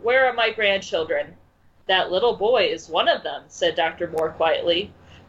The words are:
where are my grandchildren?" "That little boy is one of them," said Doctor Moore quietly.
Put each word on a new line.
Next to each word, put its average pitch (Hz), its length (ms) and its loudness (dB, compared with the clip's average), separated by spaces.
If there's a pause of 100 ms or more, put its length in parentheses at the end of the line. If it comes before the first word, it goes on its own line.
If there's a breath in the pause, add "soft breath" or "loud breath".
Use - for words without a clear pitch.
where 254 240 4
are 247 60 2
my 233 180 0
grandchildren?" 196 880 -2 (500)
"That 185 240 2
little 208 240 2
boy 208 300 2
is 156 240 -4
one 196 200 0
of 320 140 2
them," 143 260 -10
said 165 280 -2
Doctor 165 320 -2
Moore 160 220 -2
quietly. 170 640 0 (360 loud breath)